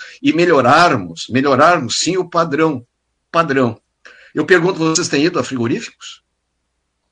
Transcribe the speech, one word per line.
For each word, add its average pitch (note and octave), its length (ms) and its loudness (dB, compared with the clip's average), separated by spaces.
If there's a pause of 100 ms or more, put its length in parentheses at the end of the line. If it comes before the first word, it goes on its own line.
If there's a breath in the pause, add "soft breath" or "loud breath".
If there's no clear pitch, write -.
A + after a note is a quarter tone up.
(220 loud breath)
e C#3+ 100 4
melhorarmos, D3 960 2
melhorarmos C3+ 720 0
sim E3+ 180 -2
o F3 120 -4
padrão, D#3 580 -2 (440)
padrão. C3+ 500 0 (540 soft breath)
Eu D3+ 100 -2
pergunto, F3+ 340 2
vocês D#3+ 300 0
têm C#3+ 160 0
ido E3+ 140 0
a B2+ 60 -2
frigoríficos? C3 800 -6 (880)